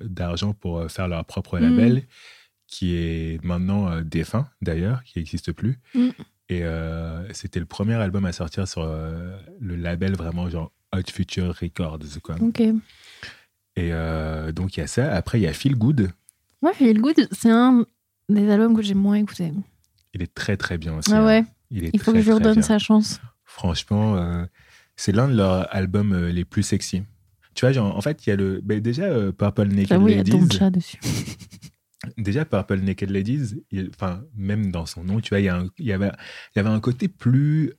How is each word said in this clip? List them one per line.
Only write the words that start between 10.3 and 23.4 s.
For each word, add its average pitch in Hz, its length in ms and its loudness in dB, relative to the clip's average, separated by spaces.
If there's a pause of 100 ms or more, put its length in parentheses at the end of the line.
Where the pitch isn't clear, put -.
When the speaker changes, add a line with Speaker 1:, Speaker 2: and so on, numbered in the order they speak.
Speaker 1:
genre, 82 220 -6 (220)
Hot 95 100 -2 (100)
Future 90 420 -4
Records, 80 460 -6 (200)
quoi. - 200 -10
Speaker 2:
Ok. 233 200 0 (1160)
Speaker 1:
Et, 85 160 -2
euh, 80 580 -4
donc, 87 260 -6
il - 40 -4
y - 20 -2
a 76 60 -6
ça. 123 260 0
Après, 95 240 0
il 107 40 4
y 92 40 2
a 78 60 0
Feel 139 240 0
Good. 113 340 2 (520)
Speaker 2:
Moi, 330 120 4
Feel 220 260 4
Good, 277 300 4
c'est 226 200 2
un 240 360 6 (420)
des 208 220 4
albums 220 260 6
que 220 60 2
j'ai 202 120 -2
moins 202 200 4
écouté. 196 380 -2 (640)
Speaker 1:
Il 90 80 -6
est 87 120 -8
très, - 220 -2
très 87 220 -4
bien 80 180 -6
aussi, 78 160 0
Speaker 2:
Ah 214 80 6
Speaker 1:
hein. 220 60 6
Speaker 2:
ouais. 220 180 6 (260)
Speaker 1:
Il 98 140 -4
est 82 100 -2
Speaker 2:
Il 208 60 2
faut 226 100 0
Speaker 1:
très, 226 80 6
Speaker 2:
que 220 60 4
je 214 80 4
lui 220 80 6
Speaker 1:
très 214 80 4
Speaker 2:
redonne 220 60 6
Speaker 1:
bien. 214 80 4
Speaker 2:
sa 214 180 4
chance. 214 400 2 (240)